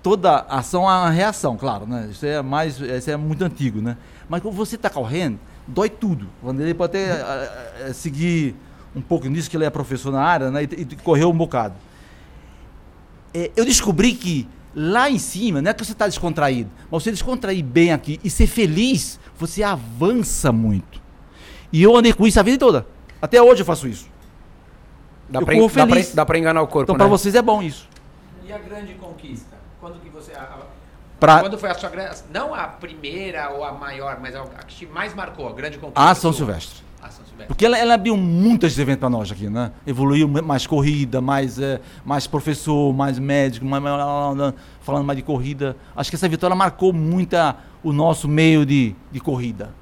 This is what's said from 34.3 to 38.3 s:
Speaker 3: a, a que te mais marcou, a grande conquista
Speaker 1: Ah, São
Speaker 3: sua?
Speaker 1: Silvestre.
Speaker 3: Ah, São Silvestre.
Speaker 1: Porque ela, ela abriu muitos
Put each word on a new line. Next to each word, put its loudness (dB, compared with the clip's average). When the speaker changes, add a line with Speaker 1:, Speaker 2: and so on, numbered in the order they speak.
Speaker 3:
a, -12
a -18
que -20
te -18
mais -10
marcou, -12
a -12
grande -12
conquista -4
Speaker 1:
Ah, 8
São 0
Speaker 3:
sua? -4
Speaker 1:
Silvestre. -10
Speaker 3:
Ah, -20
São -20
Silvestre. -20
Speaker 1:
Porque 0
ela, 2
ela 4
abriu 0
muitos 2